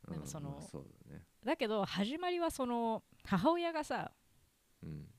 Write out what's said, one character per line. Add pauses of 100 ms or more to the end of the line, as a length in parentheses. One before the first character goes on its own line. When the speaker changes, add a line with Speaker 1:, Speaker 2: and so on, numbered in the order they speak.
Speaker 1:
う
ん、
Speaker 2:
な
ん
か
そ
の、
Speaker 1:
ま
あ、
そ
う (240)
だ
ね。 (180)
Speaker 2:
だ
け
ど
始
ま
り
は
そ
の (200)
母
親
が
さ、 (720)
Speaker 1:
う
ん。 (120)